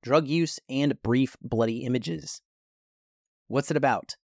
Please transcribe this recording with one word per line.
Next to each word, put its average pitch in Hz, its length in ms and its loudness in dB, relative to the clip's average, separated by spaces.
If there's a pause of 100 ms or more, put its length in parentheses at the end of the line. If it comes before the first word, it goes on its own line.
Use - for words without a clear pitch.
drug 139 240 2
use, 160 320 0 (100)
and 139 320 0
brief 127 400 2
bloody 113 420 -2
images. 147 600 -4 (1040)
What's 139 240 -4
it 147 60 0
about? 127 380 0 (140)